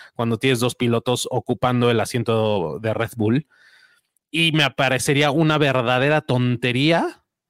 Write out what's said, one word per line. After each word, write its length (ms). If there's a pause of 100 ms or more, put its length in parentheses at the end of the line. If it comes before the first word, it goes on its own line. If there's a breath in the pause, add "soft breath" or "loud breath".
(160 loud breath)
cuando 220
tienes 220
dos 160
pilotos 560
ocupando 580
el 100
asiento 800
de 140
Red 220
Bull. 320 (800 soft breath)
Y 220
me 200
parecería 600
una 260
verdadera 640
tontería 1040 (260)